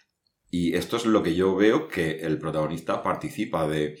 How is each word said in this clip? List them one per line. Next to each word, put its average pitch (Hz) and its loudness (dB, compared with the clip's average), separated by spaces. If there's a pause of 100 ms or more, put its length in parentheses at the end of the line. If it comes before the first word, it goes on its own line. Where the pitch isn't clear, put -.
(500)
Y 85 0
esto 87 -2
es 113 -2
lo 104 4
que 85 0
yo 95 2
veo 107 4
que 80 -2
el 78 -2
protagonista 78 -4
participa 85 -2
de, 76 -2